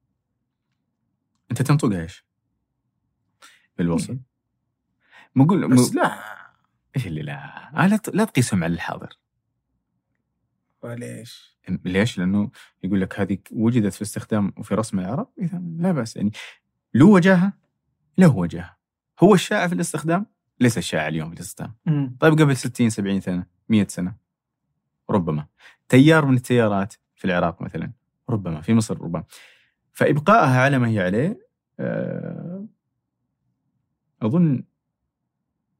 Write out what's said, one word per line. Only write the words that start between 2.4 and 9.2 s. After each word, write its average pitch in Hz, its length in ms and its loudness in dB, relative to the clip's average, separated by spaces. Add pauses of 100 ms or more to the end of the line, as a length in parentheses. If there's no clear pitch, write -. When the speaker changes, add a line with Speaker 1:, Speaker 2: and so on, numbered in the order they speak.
Speaker 1:
بالوصل؟ 85 360 -2
Speaker 2:
إيه. 131 60 -8 (1160)
Speaker 1:
ما 131 100 6
أقول، 170 220 2
Speaker 2:
بس 123 280 4
Speaker 1:
ما 359 60 0
Speaker 2:
لا. - 220 -2 (720)
Speaker 1:
إيش 117 120 -4
اللي 78 140 -8
لا؟ - 640 -8
آه، 180 40 4
لا 208 100 2
ت-، - 180 -8
لا 202 80 2
تقيسهم 117 400 0
على 85 100 -2
الحاضر. - 440 -10 (1600)